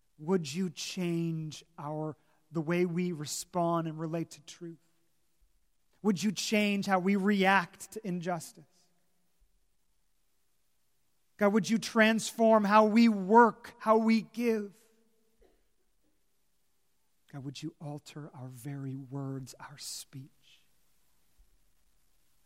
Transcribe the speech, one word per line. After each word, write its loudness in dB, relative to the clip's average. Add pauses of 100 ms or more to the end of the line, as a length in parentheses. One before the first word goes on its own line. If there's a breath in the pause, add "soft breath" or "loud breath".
(180)
Would -2
you -4
change -6 (140)
our -8 (360)
the -4
way 2
we -2
respond -2
and -10
relate -6
to -20
truth? -18 (1200)
Would 0
you 0
change -2
how 0
we 0
react 0
to -12
injustice? -8 (2750)
God, 4
would 2
you 2
transform 2
how 6
we 6
work, 4
how 4
we 2 (100)
give? -4 (2500)
God, -12
would -12
you -8
alter -14
our -14
very -10 (120)
words, -8
our -18
speech? -14 (2250)